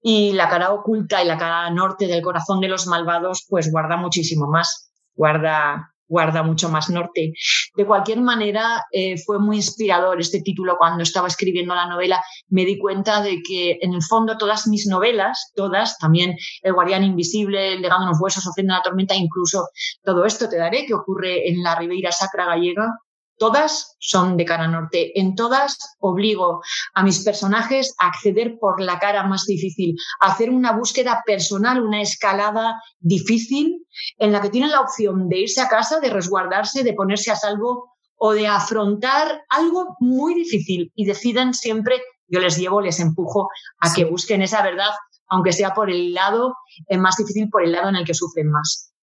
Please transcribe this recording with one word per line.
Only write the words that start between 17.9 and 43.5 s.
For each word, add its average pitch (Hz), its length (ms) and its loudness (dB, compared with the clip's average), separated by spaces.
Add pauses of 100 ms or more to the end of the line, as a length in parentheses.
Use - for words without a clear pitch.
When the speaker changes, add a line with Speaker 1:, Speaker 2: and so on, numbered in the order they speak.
Speaker 1:
de 185 80 0
los 160 100 2
huesos, 190 260 -2
Ofrenda 185 280 0
a 180 40 2
la 180 40 -2
tormenta, 190 320 0
incluso 180 540 -2 (340)
Todo 180 220 2
esto 220 240 0
te 175 80 -4
daré, 185 300 0
que 240 80 -2
ocurre 185 540 -2
en 175 140 0
la 170 120 0
Ribeira 175 380 -4
Sacra 180 340 -2
gallega, 175 400 0 (500)
todas 285 600 0
son 185 380 2
de 170 80 2
cara 165 240 -2
norte. 165 500 -2
En 190 160 2
todas 233 420 0 (220)
obligo 185 640 0 (340)
a 190 80 2
mis 190 220 2
personajes 196 720 0
a 185 80 4
acceder 208 540 0
por 190 200 0
la 180 200 -2
cara 202 240 0
más 190 200 0
difícil, 175 520 -2 (240)
a 190 100 4
hacer 226 200 0
una 254 200 2
búsqueda 233 560 0
personal, 208 560 0
una 214 180 0
escalada 208 800 -2 (200)
difícil, 233 840 0 (320)
en 214 120 2
la 208 100 2
que 202 100 -2
tienen 262 200 2
la 285 100 4
opción 190 480 0
de 185 120 0
irse 226 200 -2
a 254 80 2
casa, 233 300 2
de 277 120 0
resguardarse, 196 760 -2
de 240 80 2
ponerse 202 400 0
a 196 40 2
salvo 214 540 -4 (260)
o 214 180 2
de 214 120 2
afrontar 220 1040 0
algo 339 500 0
muy 262 360 2
difícil, 185 600 -2
y 214 100 -2
deciden 240 500 0
siempre, 233 460 -2 (280)
yo 180 100 0
les 180 180 2
llevo, 185 240 2
les 180 200 -2
empujo 170 480 0 (320)